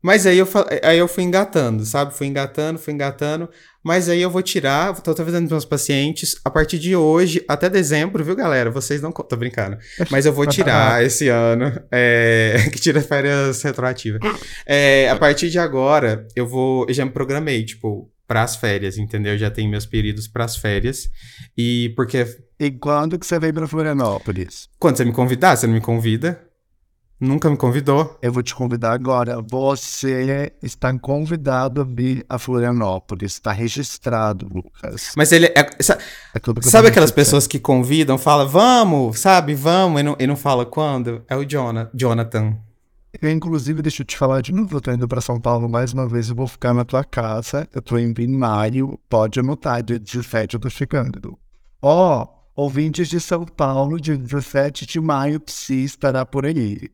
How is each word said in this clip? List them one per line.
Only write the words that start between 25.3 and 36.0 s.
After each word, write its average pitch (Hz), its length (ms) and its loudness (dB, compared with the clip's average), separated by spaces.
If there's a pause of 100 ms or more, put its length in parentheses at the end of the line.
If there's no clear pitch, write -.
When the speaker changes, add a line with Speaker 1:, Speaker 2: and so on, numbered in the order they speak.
Speaker 1:
você 120 120 0
não 113 60 4
me 110 60 2
convida? 117 640 -2 (800)
Nunca 135 280 0
me 147 80 2
convidou. 143 640 0
Speaker 2:
Eu 120 120 -2
vou 123 100 -2
te 117 100 -8
convidar 120 420 -2
agora. 123 460 -2
Você 135 1200 -4
está 131 380 -4
convidado 139 840 -2
a - 20 0
vir 127 440 -4
a 131 80 -6
Florianópolis. 113 1040 -2
Tá 107 140 -4
registrado, 110 1000 -4
Lucas. - 640 -12
Speaker 1:
Mas - 140 4
ele 165 160 8
é, 143 180 4 (160)
sa-, - 160 2 (380)